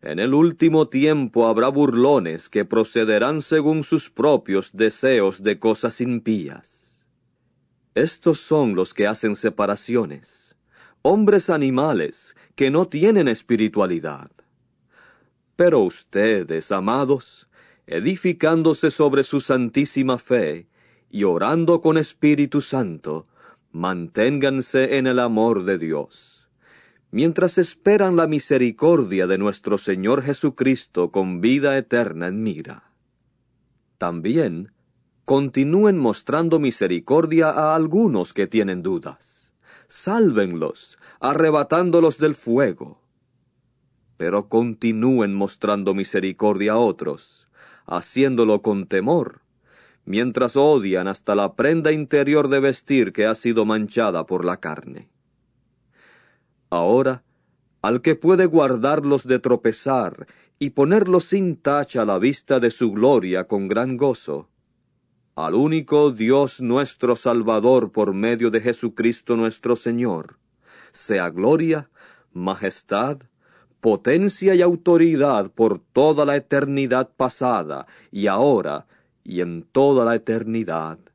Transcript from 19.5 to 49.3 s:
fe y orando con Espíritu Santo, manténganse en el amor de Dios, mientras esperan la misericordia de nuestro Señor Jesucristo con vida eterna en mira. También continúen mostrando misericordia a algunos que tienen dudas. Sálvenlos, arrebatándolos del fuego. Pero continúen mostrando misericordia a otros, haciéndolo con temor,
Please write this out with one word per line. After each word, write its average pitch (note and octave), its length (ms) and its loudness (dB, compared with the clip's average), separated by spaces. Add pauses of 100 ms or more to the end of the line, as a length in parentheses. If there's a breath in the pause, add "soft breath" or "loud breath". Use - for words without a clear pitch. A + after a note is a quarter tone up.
fe F2 500 -2 (420)
y G2+ 140 -4
orando D3+ 560 2
con D#3+ 180 2
Espíritu D3 640 0
Santo, E2 640 -6 (440 soft breath)
manténganse B2+ 1300 -2
en C3 100 0
el B2+ 120 2
amor A2+ 460 0
de F#2+ 120 0
Dios, - 720 -8 (640 soft breath)
mientras E3 480 0
esperan F#3+ 580 2
la E3 100 4
misericordia B2+ 1000 0
de F#2+ 100 0
nuestro G2+ 400 -2
Señor G2+ 460 -2
Jesucristo C3 880 -2
con F#2 320 -4
vida C3+ 340 2
eterna F#2 520 -4
en G2+ 140 -6
mira. E2+ 480 -10 (1080)
También F2+ 760 -4 (540)
continúen C#3+ 720 2
mostrando D#3 600 0
misericordia D3 920 0
a D#3 240 0
algunos D#3+ 580 0
que G2 140 -2
tienen F#2+ 360 -2
dudas. E2 720 -10 (360 soft breath)
Sálvenlos, G#2 1080 -2 (220 soft breath)
arrebatándolos D#3+ 960 2
del D3 180 0
fuego. A#2 680 -4 (1120)
Pero G2 320 -4
continúen A2+ 840 0
mostrando G2 600 -4
misericordia G2 800 -2
a A2 60 0
otros, E2+ 680 -4 (380 soft breath)
haciéndolo A2+ 760 0
con G2 240 -4
temor, A#2+ 560 -4 (600 soft breath)